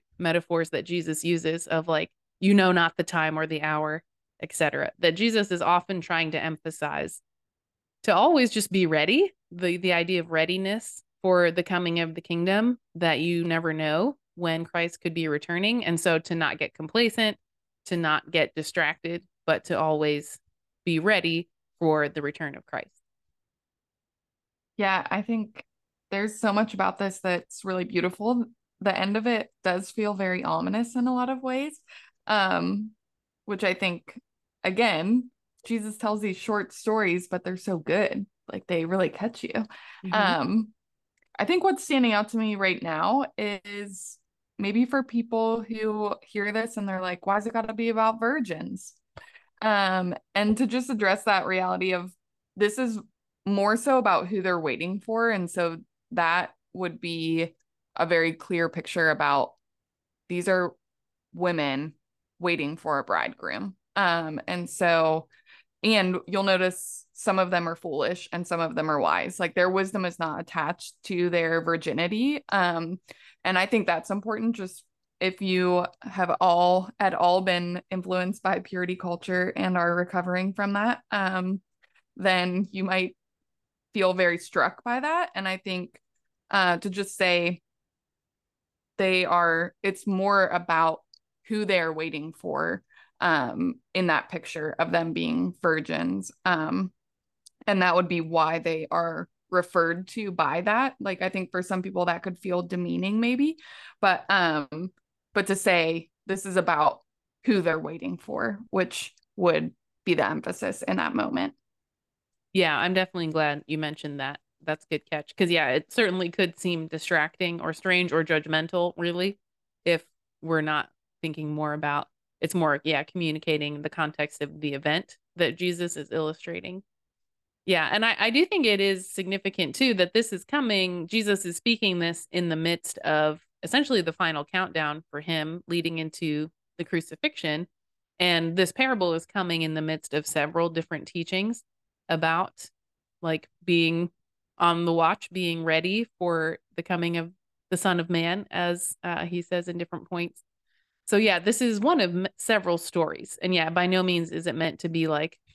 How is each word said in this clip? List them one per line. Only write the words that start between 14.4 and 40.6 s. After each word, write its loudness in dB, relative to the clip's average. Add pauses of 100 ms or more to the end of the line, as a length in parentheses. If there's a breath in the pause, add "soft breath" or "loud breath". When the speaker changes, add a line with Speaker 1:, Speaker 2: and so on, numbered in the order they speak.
Speaker 1:
Christ -4
could -4
be -2
returning. 0
And 0
so 2
to -6
not -2
get -6
complacent, 0 (480)
to -4
not 0
get 2
distracted, -4 (200)
but 2
to 0
always 0 (460)
be 2
ready 2 (300)
for 4
the -8
return -6
of -20
Christ. -10 (1900)
Speaker 2:
Yeah, 0
I -2
think -6 (460)
there's -4
so 2
much 2
about 0
this -4
that's -4
really -2
beautiful. 0 (360)
The 2
end 0
of -2
it 0 (120)
does 0
feel -2
very -2
ominous -2
in 2
a 0
lot 0
of -4
ways, -4 (480 loud breath)
um, 0 (540)
which -4
I 2
think, -6 (460)
again, 2 (340)
Jesus -4
tells -2
these -2
short -4
stories, 0
but -4
they're -4
so -4
good. 0 (240)
Like, -10
they 0
really 0
catch -8
you. -8
Speaker 1:
Mm-hmm. -6
Speaker 2:
Um, 2 (640)